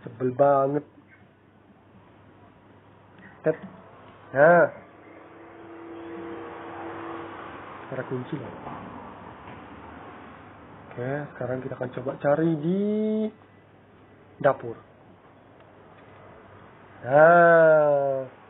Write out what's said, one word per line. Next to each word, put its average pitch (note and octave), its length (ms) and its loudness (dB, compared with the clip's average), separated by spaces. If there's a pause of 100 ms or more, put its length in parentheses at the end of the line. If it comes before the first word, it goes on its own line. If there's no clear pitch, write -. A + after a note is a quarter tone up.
Sebel B2+ 300 -6
banget. C#3 500 2 (2500)
Step. D#3 180 -2 (760)
Nah. D#3 340 6 (3250)
Cara B2+ 160 -6
kunci B2+ 320 -8
loh. - 120 -14 (2250)
Oke, B2 200 -10 (280)
sekarang B2+ 240 -8
kita B2+ 160 -12
akan B2+ 160 -8
coba C3 240 -8
cari D3+ 400 0
di F3 240 -2 (1600)
dapur. C3 480 -2 (2250)
Nah. D3+ 1300 6 (100)